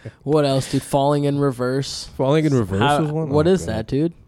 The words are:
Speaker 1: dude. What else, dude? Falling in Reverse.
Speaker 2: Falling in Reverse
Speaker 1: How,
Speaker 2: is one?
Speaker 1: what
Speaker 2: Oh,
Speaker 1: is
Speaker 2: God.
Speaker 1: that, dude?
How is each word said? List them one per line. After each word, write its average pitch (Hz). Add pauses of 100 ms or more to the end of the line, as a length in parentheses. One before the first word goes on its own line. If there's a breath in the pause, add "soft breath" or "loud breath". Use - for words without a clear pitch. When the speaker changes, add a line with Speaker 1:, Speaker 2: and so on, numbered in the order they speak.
Speaker 1:
dude. 113 (100)
What 147
else, 135
dude? 135
Falling 143
in 143
Reverse. 131 (100)
Speaker 2:
Falling 147
in 139
Reverse 98
Speaker 1:
How, 143
Speaker 2:
is 151
one? 156
Speaker 1:
what 151
Speaker 2:
Oh, 180
Speaker 1:
is 175
Speaker 2:
God. 110
Speaker 1:
that, 110
dude? 156 (140)